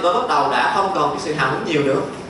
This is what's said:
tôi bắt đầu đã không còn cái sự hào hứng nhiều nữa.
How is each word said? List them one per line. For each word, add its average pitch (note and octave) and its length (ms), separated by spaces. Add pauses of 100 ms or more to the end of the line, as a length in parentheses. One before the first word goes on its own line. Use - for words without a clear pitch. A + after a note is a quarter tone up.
tôi F3+ 120
bắt - 140
đầu - 220
đã E3+ 240
không G3 200
còn D#3+ 160
cái C#3+ 100
sự D#3 120
hào D3+ 180
hứng C#3+ 140
nhiều D3 180
nữa. C3+ 180 (300)